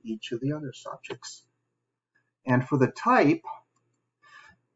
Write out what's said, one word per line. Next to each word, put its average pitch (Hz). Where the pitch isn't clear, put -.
each 113
of 117
the 135
other 151
subjects. -
And 127
for 147
the 127
type, 247